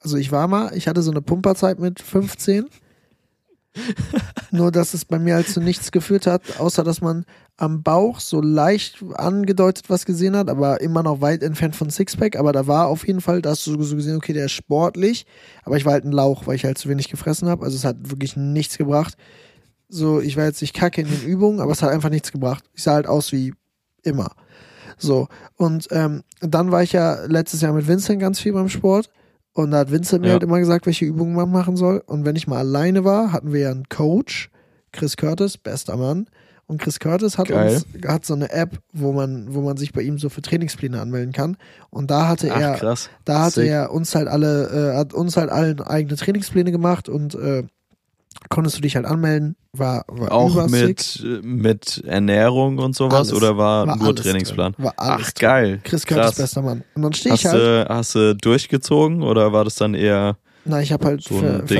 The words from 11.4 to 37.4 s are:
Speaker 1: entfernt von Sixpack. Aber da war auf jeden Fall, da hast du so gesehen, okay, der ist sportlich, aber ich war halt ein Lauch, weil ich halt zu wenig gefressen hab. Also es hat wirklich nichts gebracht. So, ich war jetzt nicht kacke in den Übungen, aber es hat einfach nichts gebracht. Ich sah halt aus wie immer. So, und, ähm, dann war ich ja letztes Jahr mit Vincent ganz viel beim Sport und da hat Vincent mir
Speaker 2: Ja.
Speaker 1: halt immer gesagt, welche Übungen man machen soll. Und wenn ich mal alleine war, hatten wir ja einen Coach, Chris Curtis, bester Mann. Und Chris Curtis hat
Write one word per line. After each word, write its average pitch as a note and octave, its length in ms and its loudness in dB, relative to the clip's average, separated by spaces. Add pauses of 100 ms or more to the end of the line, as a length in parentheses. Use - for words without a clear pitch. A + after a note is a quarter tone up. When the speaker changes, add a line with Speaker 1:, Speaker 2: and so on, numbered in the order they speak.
Speaker 1:
entfernt D#3 320 -2
von D#3 140 -6
Sixpack. G3+ 480 -2
Aber D3 160 2
da C3+ 140 0
war D3 220 2
auf - 180 -4
jeden F#3 160 0
Fall, F3 180 0
da E3 100 -2
hast D3+ 160 -4
du D3+ 160 -2
so D3 140 -2
gesehen, D3 200 -2
okay, D#3 180 -4
der D3 120 -2
ist C#3 60 -4
sportlich, F3 720 0 (400)
aber C#3+ 140 0
ich C3+ 80 -2
war D3 60 4
halt C#3 120 2
ein C#3+ 80 -2
Lauch, C#3 340 2
weil C3 100 -2
ich B2+ 80 -6
halt C3 120 -2
zu - 140 -10
wenig C#3 180 -2
gefressen D3 400 -4
hab. F3 140 -2
Also C3+ 140 -4
es C3 80 -6
hat B2 120 -2 (140)
wirklich C3+ 260 -6
nichts C#3+ 400 -2
gebracht. D3 400 0 (720)
So, D#3 320 0
ich C#3 160 -2
war D3+ 80 0
jetzt D3+ 160 -2
nicht D3 140 -6
kacke F3 260 0
in D3+ 80 -4
den D3 140 -2
Übungen, F#3+ 380 0
aber C#3+ 120 0
es D3+ 100 -2
hat D3 80 2
einfach D3+ 200 0
nichts D3+ 220 -2
gebracht. C3 320 -4 (100)
Ich - 80 -12
sah D#3 120 2
halt D3 120 2
aus D3 260 0
wie C3 220 -4 (480)
immer. C#3 300 -4 (680)
So, C3 300 0 (280)
und, E3 340 0
ähm, D3+ 320 -2 (180)
dann E3+ 300 0
war F3+ 120 4
ich F3 100 0
ja E3 320 0
letztes E3 380 0
Jahr D#3 100 2
mit D3+ 160 0
Vincent F#3+ 320 0
ganz F#3+ 200 -2
viel G#3 120 -2
beim F#3+ 160 0
Sport G3 420 2 (420)
und D3+ 200 0
da D3+ 60 4
hat C#3 120 2
Vincent F3 320 2
mir F3+ 60 4
Speaker 2:
Ja. F3+ 60 6
Speaker 1:
halt F3 100 4
immer E3+ 160 2
gesagt, E3+ 260 2
welche E3+ 180 0
Übungen E3 300 -2
man F3 160 0
machen F3+ 260 2
soll. F3+ 300 2
Und D3 180 -4
wenn D3+ 120 0
ich E3 100 -4
mal C3 120 -2
alleine D3+ 460 2
war, G3+ 280 2
hatten D3 200 -4
wir D3 80 0
ja C#3 100 0
einen C3 180 -8
Coach, - 600 0 (420)
Chris - 240 -4
Curtis, F3 420 -2
bester - 380 -8
Mann. C#3+ 300 -2 (400)
Und D#3 140 -8
Chris - 200 -4
Curtis F#3+ 360 0
hat F#3 120 -2